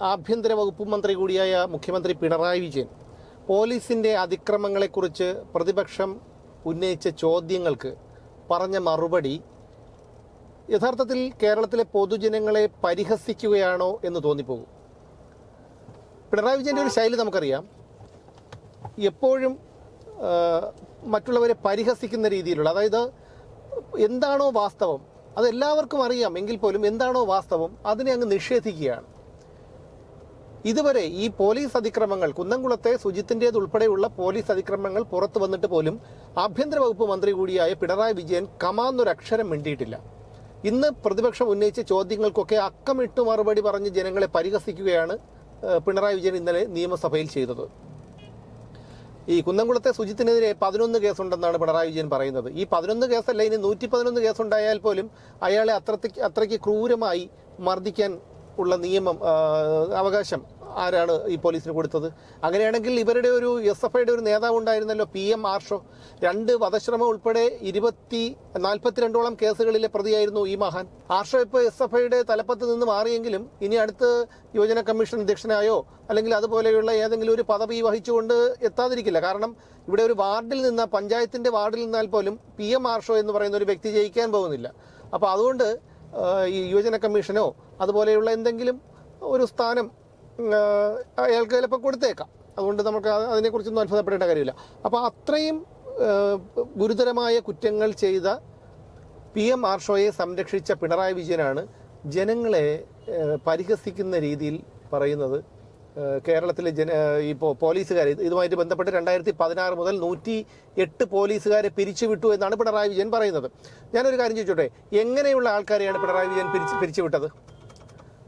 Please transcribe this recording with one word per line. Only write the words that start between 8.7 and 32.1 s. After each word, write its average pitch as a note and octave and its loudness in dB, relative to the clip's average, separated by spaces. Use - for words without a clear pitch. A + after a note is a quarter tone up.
മറുപടി E3 0
യഥാർത്ഥത്തിൽ B3 0
കേരളത്തിലെ A3 2
പൊതുജനങ്ങളെ G#3+ 0
പരിഹസിക്കുകയാണോ F#3+ 0
എന്ന് F3 -4
തോന്നിപ്പോകും. C3+ -2
പിണറായി G#3+ 2
വിജയൻ്റെ C#4 -2
ഒരു C4+ 0
ശൈലി A3+ 2
നമുക്കറിയാം. F3+ -2
എപ്പോഴും, C4 0
ആ, F3 0
മറ്റുള്ളവരെ A#3 0
പരിഹസിക്കുന്ന G#3+ 0
രീതിയിലുള്ള, E3 0
അതായത് G#3 2
എന്താണോ C#4 2
വാസ്തവം G3 -2
അതെല്ലാവർക്കും C4+ 2
അറിയാം A#3 0
എങ്കിൽ G#3 -4
പോലും G#3 0
എന്താണോ B3 0
വാസ്തവം F#3+ -2
അതിനെ B3 0
അങ്ങ് A#3+ -2
നിഷേധിക്കുകയാണ്. F3+ -2
ഇതുവരെ C4 2
ഈ F3+ -2
പോലീസ് A3+ 0
അതിക്രമങ്ങൾ, G3+ 0